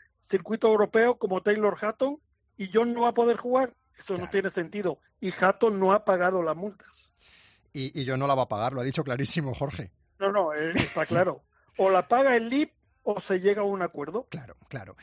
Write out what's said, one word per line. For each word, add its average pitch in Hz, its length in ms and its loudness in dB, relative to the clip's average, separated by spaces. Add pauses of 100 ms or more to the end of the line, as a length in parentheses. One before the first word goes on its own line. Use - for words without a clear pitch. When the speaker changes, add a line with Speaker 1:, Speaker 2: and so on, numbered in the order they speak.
(200)
Speaker 1:
circuito 202 480 0
europeo, 220 500 4
como 185 240 -2
Taylor 208 380 2
Hatton, 262 400 -4 (360)
y 190 160 -8
Jon 240 220 2
no 240 60 -4
va 233 80 4
a 233 60 -2
poder 233 240 2
jugar. 247 360 0 (240)
Eso - 140 -10
no 180 80 -4
Speaker 2:
Claro. 180 100 -10
Speaker 1:
tiene 196 200 0
sentido. 185 500 -4 (200)
Y 185 120 -4
Hatton 196 480 2
no 190 120 4
ha 208 120 2
pagado 185 400 2
las 156 120 -2
multas. - 560 -14 (600)
Speaker 2:
Y, 143 280 -6
y 131 60 -4
Jon 131 140 -2
no 139 80 0
la 139 80 4
va 131 80 0
a - 40 -4
pagar, 110 240 -2
lo 131 80 -6
ha 120 40 -4
dicho 139 180 -4
clarísimo, 131 500 -4
Jorge. 131 380 -8 (300)
Speaker 1:
No, 196 100 0
no, 185 240 0
eh, 160 220 -4
está - 300 0
Speaker 2:
<laughs> - 0 -
Speaker 1:
claro. 170 360 0 (340)
O 190 140 4
la 180 160 4
paga 254 300 4
el 233 120 0
lib 285 220 0 (320)
o 208 180 -2
se 185 200 -2
llega 202 220 2
a - 20 0
un 196 180 -2
acuerdo. 165 480 -8
Speaker 2:
Claro, 131 260 -16 (120)
claro. 101 340 -14